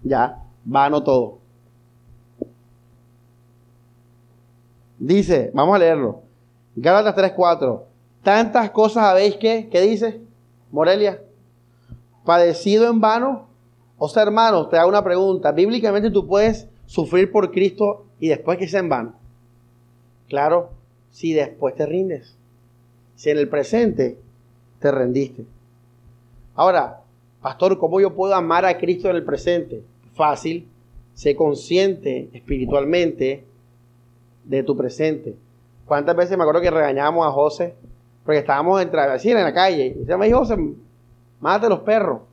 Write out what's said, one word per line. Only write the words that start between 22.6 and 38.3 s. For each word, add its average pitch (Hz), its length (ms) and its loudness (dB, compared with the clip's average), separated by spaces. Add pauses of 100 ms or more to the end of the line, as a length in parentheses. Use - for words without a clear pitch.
Si - 160 -2
en 151 80 0
el 143 100 0
presente 147 680 -2 (580)
te 143 140 0
rendiste. 131 520 -2 (1080)
Ahora, 165 480 0 (400)
"Pastor, 185 380 0
¿cómo 170 200 0
yo 190 140 2
puedo 190 220 -2
amar 170 280 0
a 180 140 2
Cristo 180 320 -2
en 180 60 0
el 170 80 -4
presente?". 147 580 -4 (320)
Fácil, 156 540 -4 (480)
sé 143 200 -2
consciente 147 960 -2
espiritualmente 139 1120 -2 (1000)
de 135 180 -2
tu 131 160 -2
presente. 127 580 -4 (520)
¿Cuántas 147 280 0
veces 175 220 0
me 175 60 2
acuerdo 156 180 2
que 175 80 2
regañábamos 151 560 0
a 151 60 0
José? 151 420 -2 (500)
Porque 151 140 0